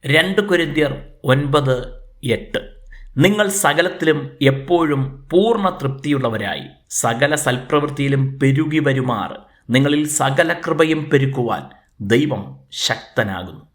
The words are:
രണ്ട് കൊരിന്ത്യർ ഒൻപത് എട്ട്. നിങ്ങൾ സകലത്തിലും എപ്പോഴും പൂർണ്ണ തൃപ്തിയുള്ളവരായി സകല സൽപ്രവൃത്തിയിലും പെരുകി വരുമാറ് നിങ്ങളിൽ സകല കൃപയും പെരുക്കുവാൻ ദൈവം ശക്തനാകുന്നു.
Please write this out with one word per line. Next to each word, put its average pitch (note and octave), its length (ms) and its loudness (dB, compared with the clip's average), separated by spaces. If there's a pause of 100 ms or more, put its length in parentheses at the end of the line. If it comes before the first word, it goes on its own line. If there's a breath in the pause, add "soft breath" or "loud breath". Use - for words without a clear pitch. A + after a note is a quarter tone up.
രണ്ട് F3 340 2
കൊരിന്ത്യർ D#3 600 0 (220)
ഒൻപത് C#3 760 0 (240)
എട്ട്. A2+ 340 -2 (600 soft breath)
നിങ്ങൾ G3+ 300 4
സകലത്തിലും D#3+ 840 0 (120)
എപ്പോഴും C#3 880 0
പൂർണ്ണ G3+ 380 2
തൃപ്തിയുള്ളവരായി B2+ 920 -4 (280)
സകല B2+ 440 0
സൽപ്രവൃത്തിയിലും C#3 1040 -2
പെരുകി D3 400 2
വരുമാറ് B2 580 -2 (340 soft breath)
നിങ്ങളിൽ D3 380 2
സകല D3 440 0
കൃപയും D#3+ 600 0
പെരുക്കുവാൻ C3+ 500 0 (380 soft breath)
ദൈവം B2 580 0 (140)
ശക്തനാകുന്നു. F#2+ 880 -6 (140)